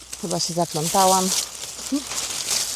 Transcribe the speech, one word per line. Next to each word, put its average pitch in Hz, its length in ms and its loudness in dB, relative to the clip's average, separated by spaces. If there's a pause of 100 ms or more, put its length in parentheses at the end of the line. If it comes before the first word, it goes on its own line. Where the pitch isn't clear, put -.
(220)
Chyba 175 180 0
się 165 140 -2
zaplątałam. 185 760 4 (1500)